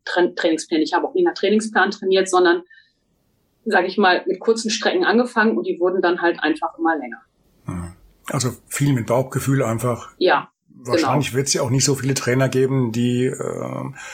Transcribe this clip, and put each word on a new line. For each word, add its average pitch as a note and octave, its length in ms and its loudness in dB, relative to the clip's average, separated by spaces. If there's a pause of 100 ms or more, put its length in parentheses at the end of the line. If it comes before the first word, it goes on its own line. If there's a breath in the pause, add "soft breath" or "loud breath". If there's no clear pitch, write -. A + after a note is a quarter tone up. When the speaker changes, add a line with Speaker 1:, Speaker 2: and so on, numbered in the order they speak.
Speaker 1:
Tra-, F3+ 320 0
Trainingspläne, D#3+ 480 0
ich - 80 -6
habe D#3 160 0
auch - 60 -6
nie F#3 80 2
nach E3+ 120 2
Trainingsplan G#3 560 2
trainiert, F#3+ 380 0
sondern, F3+ 340 4 (1000 soft breath)
sag F#3+ 220 2
ich G3 100 -6
mal, F#3+ 300 4
mit F#3+ 120 -2
kurzen A3+ 320 0
Strecken F3+ 340 0
angefangen A3 520 2
und F3+ 100 -4
die E3+ 140 -4
wurden F3+ 220 0
dann F3 180 2
halt E3+ 220 0
einfach - 360 -2
immer E3 180 0
länger. B2 240 -10 (460)
Speaker 2:
Mhm. F2 260 -10 (340)
Also B2+ 240 -2 (160)
viel C#3+ 260 0
mit A#2 140 0
Bauchgefühl C3 560 0
einfach. A#2 560 -2
Speaker 1:
Ja, D#3 320 0 (240)
Speaker 2:
Wahrscheinlich C3 540 0
Speaker 1:
genau. A#2+ 100 -4
Speaker 2:
wird's C#3 140 0
ja E3 100 0
auch B2 80 -2
nicht C3 140 2
so C#3+ 100 2
viele C3+ 200 -2
Trainer C3 340 0
geben, C3 440 0
die, B2 340 0
äh, C3 640 -6 (240 loud breath)